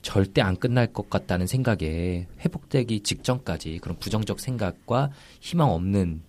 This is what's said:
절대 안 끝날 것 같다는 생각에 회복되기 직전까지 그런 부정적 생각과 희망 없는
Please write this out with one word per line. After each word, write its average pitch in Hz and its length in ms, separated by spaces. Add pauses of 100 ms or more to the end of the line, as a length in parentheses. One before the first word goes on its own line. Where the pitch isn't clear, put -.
절대 98 400
안 95 140
끝날 120 380
것 - 160
같다는 90 380
생각에 87 800 (120)
회복되기 117 640
직전까지 87 800
그런 90 160
부정적 104 420
생각과 123 720 (280)
희망 156 320
없는 87 580